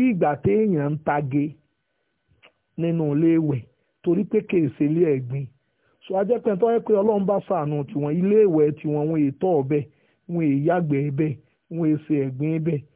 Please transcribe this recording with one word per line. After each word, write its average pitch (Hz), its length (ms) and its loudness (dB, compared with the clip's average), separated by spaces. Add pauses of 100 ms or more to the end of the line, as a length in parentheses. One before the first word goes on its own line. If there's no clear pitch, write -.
ìgbà 170 320 2
téèyàn 190 540 0
ń 151 80 -4
tage 147 460 -2 (1300)
nínú 165 300 -2
ilé 160 240 2
ìwẹ̀, 151 280 0 (440)
torí 180 200 2
pé 220 160 -2
kì - 180 -2
í 151 100 0
ṣe 147 160 -4
ilé 156 240 2
ẹ̀gbin. 131 380 -4 (580)
So, - 80 -12
a 190 120 0
jẹ́ 226 180 0
pé 226 140 0
tó 220 120 0
yẹ 233 120 2
pé 226 120 0
Ọlọ́run 202 340 2
bá 196 120 2
ṣàánú 151 380 -2 (100)
tiwọn, 147 260 -4
ilé 190 280 2
ìwẹ̀ 156 320 4
tiwọn, 147 320 -4
wọn 160 160 0
è 143 100 2
tọ̀ 185 260 -2
ọbẹ̀, 143 260 0 (460)
wọn 170 140 -2
è 147 160 2
yàgbẹ́ 151 480 0
ẹbẹ̀, 147 260 -2 (380)
wọn 165 160 -2
è 151 100 2
ṣe 151 220 -4
ẹ̀gbin 135 360 -4
ẹbẹ̀, 160 240 -2 (180)